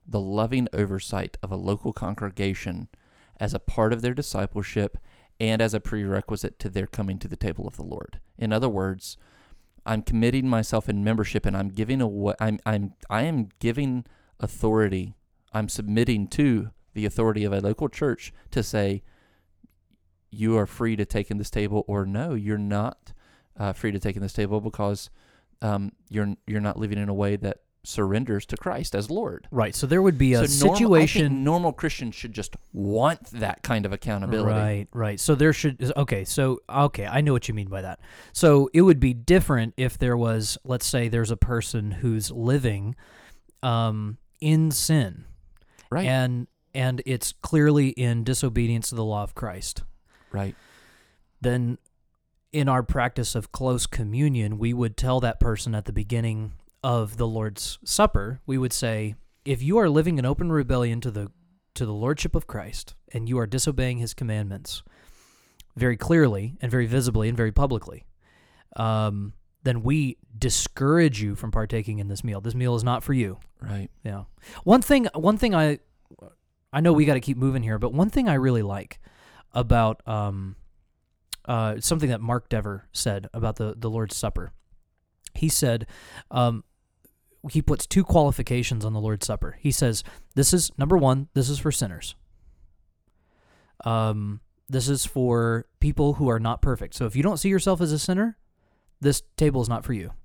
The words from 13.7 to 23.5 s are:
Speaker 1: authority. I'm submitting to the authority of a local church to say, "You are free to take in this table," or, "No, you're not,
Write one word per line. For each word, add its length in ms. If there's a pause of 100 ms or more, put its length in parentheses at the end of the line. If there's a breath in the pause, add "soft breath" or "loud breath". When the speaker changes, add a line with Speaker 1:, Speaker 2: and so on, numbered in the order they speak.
Speaker 1:
authority. 760 (400)
I'm 160
submitting 580
to 420 (220)
the 140
authority 380
of 100
a 60
local 280
church 440 (180 soft breath)
to 120
say, 400 (1300)
"You 280
are 80
free 300
to 100
take 240
in 80
this 120
table," 380
or, 160
"No, 300
you're 240
not, 540 (460 soft breath)